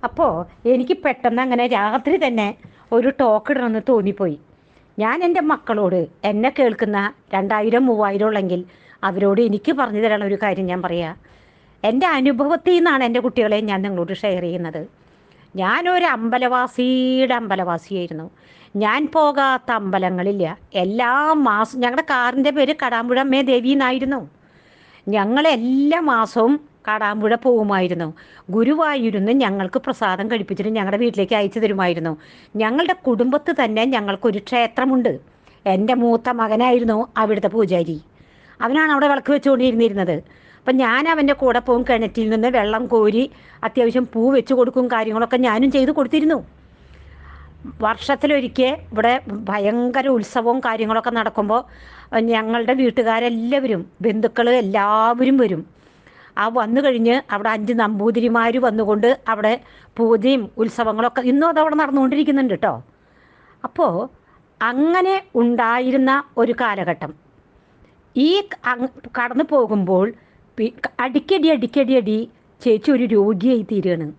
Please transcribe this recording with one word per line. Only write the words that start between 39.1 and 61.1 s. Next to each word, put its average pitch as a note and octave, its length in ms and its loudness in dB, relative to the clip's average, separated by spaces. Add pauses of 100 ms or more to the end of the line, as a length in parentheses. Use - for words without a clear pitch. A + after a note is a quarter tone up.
വെച്ചുകൊണ്ടിരുന്നിരുന്നത്. A3+ 840 2 (420)
അപ്പം C4 180 0
ഞാൻ B3+ 320 2
അവൻ്റെ D4 340 2
കൂടെ B3 180 2
പോകും, B3 220 0
കിണറ്റിൽ A3+ 480 0
നിന്ന് A3 180 0
വെള്ളം A3 380 0
കോരി A3 440 2 (340)
അത്യാവശ്യം A#3 480 0
പൂ A#3 180 2
വെച്ച് C4+ 240 2
കൊടുക്കും, B3+ 340 2
കാര്യങ്ങളൊക്കെ A3+ 480 -2
ഞാനും B3 340 2
ചെയ്ത് C4+ 200 2
കൊടുത്തിരുന്നു. D4+ 480 0 (1400)
വർഷത്തിലൊരിക്കൽ C4 960 0 (160)
ഇവിടെ A#3 280 2 (280)
ഭയങ്കര A#3+ 600 -2
ഉത്സവവും A#3+ 520 0
കാര്യങ്ങളൊക്കെ A3+ 500 -2
നടക്കുമ്പോൾ A3 520 -2 (580)
ഞങ്ങളുടെ A3+ 520 0
വീട്ടുകാരെല്ലാവരും, A#3 1120 0 (180)
ബന്ധുക്കൾ A3+ 500 0
എല്ലാവരും A3+ 840 2
വരും. F#3+ 420 -2 (600)
ആ G3+ 100 0
വന്നു A#3 320 0
കഴിഞ്ഞ് A#3+ 340 2 (200)
അവിടെ G#3 160 -2
അഞ്ച് A3 220 -2
നമ്പൂതിരിമാർ A3+ 880 0
വന്നുകൊണ്ട് A3 500 0 (200)
അവിടെ A3 320 0 (360)
പൂജയും A#3 460 2 (160)
ഉത്സവങ്ങളൊക്കെ A3+ 720 -2